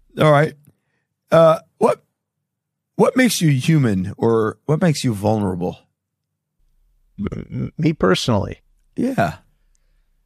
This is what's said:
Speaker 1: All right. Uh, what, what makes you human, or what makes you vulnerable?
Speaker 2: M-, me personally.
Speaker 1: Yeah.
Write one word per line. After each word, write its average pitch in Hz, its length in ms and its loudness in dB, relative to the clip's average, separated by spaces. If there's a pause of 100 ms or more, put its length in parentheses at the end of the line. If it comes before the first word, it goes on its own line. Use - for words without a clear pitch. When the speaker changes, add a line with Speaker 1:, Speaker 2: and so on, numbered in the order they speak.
(180)
Speaker 1:
All 151 140 4
right. 147 220 0 (760)
Uh, 160 280 4 (200)
what, - 240 0 (920)
what - 200 2
makes 254 240 2
you 160 100 2
human, 127 640 0
or 113 480 0
what 127 160 -2
makes 165 240 0
you 123 100 -2
vulnerable? 95 640 -2 (1400)
Speaker 2:
M-, 123 580 -8
me 160 160 0
personally. 123 680 -2 (360)
Speaker 1:
Yeah. 147 420 -4 (880)